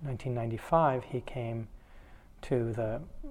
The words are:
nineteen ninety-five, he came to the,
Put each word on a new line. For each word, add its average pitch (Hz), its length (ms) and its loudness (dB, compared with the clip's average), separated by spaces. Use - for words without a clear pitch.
nineteen 131 320 -4
ninety-five, 123 720 4
he 127 160 -2
came 117 480 -4
to 117 320 2
the, 113 280 -2